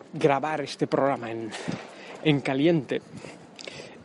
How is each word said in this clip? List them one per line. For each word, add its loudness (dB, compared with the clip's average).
grabar 2
este -2
programa 2
en, -6
en 6
caliente. 2